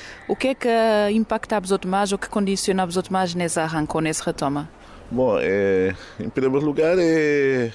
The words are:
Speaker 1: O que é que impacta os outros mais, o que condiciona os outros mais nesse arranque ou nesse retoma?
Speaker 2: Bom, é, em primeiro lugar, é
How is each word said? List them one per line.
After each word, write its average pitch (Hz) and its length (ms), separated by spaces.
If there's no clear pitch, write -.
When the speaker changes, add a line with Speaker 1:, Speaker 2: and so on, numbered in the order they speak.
Speaker 1:
O 214 80
que 262 120
é 269 60
que 247 140
impacta 220 500
os 190 100
outros 185 180
mais, 196 220
o 196 60
que - 100
condiciona 196 580
os 170 100
outros 185 160
mais 185 220
nesse 175 240
arranque 160 380
ou 156 40
nesse 156 240
retoma? 147 440
Speaker 2:
Bom, 120 300
é, 95 540
em 80 100
primeiro 135 360
lugar, 156 340
é 147 760